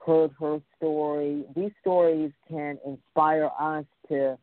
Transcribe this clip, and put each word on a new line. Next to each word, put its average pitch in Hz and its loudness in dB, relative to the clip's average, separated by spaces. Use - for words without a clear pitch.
heard 160 4
her 151 -4
story, 147 -2
these 202 -4
stories 165 2
can 147 -8
inspire 156 0
us 156 -4
to, 135 -2